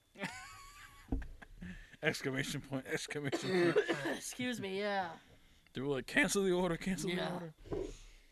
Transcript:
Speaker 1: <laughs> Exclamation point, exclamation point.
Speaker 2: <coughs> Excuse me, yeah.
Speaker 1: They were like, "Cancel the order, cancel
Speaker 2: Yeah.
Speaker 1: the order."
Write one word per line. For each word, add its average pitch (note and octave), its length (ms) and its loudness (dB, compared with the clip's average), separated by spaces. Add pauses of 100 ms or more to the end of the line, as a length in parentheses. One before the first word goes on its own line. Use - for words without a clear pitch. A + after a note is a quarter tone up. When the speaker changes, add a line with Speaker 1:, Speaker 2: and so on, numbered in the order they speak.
(160)
Speaker 1:
<laughs> G3+ 120 -4 (1700)
Exclamation C#3 580 0
point, C#3 320 -4
exclamation D#3+ 800 2
point. G4+ 140 6 (120)
Speaker 2:
<coughs> C#4 180 -2
Excuse B3 440 -4
me, G3 200 -2
yeah. G3 300 0 (640)
Speaker 1:
They C3 60 -4
were C3+ 140 0
like, B2+ 140 -2
"Cancel G3+ 340 6
the F#3+ 100 6
order, F3+ 240 4
cancel F#3 340 0
Speaker 2:
Yeah. F3 180 2
Speaker 1:
the F3 60 -2
order." E3+ 200 -6 (760)